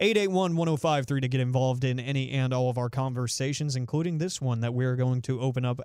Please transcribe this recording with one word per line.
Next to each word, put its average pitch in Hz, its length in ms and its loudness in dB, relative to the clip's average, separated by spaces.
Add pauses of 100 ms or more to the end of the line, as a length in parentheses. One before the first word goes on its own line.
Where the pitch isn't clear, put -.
eight 208 160 4
eight 196 140 4
one, 185 260 2
one 165 120 2
oh 156 80 2
five 147 300 0
three 139 140 0
to 131 80 0
get 127 120 0
involved 127 440 2
in 127 160 0
any 131 300 -2
and 131 220 0
all 127 160 0
of 120 80 -2
our 123 140 -2
conversations, 131 840 -2
including 156 420 -2
this 185 220 -4
one 120 220 0
that 120 120 0
we're 127 220 2
going 127 260 2
to 127 180 -4
open 127 240 0
up 123 200 -2